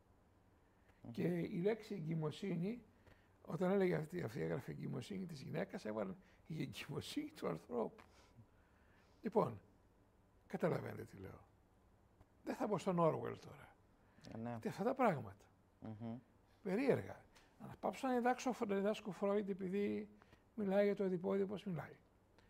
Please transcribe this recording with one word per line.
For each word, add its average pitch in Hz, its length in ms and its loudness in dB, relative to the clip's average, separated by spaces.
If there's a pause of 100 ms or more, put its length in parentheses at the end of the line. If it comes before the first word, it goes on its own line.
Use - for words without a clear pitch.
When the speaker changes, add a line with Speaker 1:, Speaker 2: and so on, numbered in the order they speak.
(1040)
Speaker 1:
Μμμ. - 80 -12
Speaker 2:
Και 147 120 -2 (160)
η 170 220 -2
λέξη 214 340 0
εγκυμοσύνη, 170 880 -2 (600)
όταν 180 280 0
έλεγε 185 240 6
αυτή, 156 280 -2
αυτή - 180 -4
έγραφε 160 300 -2
εγκυμοσύνη 147 560 -6
της 160 160 -10
γυναίκας, 170 420 -4
έβαλαν 214 320 -2 (300)
η 156 160 -2
εγκυμοσύνη - 680 -4
του - 180 -4
ανθρώπου. 214 560 -2 (1160)
Λοιπόν, 156 380 2 (880)
καταλαβαίνετε 110 580 0
τι - 120 -16
λέω. 95 240 -12 (1040)
Δεν 262 100 -4
θα 262 120 -2
μπω 208 120 2
στον 180 220 2
Orwell 120 400 4
τώρα. - 360 -16 (580)
Speaker 1:
Ε, - 20 -6
ναι. 117 240 -4
Speaker 2:
Και 214 80 0
αυτά 185 160 -2
τα 254 100 2
πράγματα. 147 500 2 (360)
Speaker 1:
Μμμ. 113 360 -6 (460)
Speaker 2:
Περίεργα. 190 640 0 (360)
Να - 200 -12
πάψω - 280 -2
να 254 60 4
διδάξω, 247 360 2 (160)
να 196 80 2
διδάσκω 196 360 0
Φρόιντ 202 380 2
επειδή 202 600 0 (460)
μιλάει 202 300 6
για 202 120 6
το 196 120 2
διπόδιο 190 360 2
όπως 190 200 -4
μιλάει. 156 320 -4 (540)